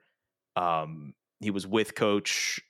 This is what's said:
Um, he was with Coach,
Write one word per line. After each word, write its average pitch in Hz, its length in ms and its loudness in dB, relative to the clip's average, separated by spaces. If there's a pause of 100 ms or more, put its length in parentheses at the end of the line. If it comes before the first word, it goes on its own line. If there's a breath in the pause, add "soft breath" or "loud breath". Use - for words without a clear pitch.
(560)
Um, 80 580 0 (260)
he 104 120 -2
was 95 160 -2
with 104 280 2
Coach, - 640 0 (100)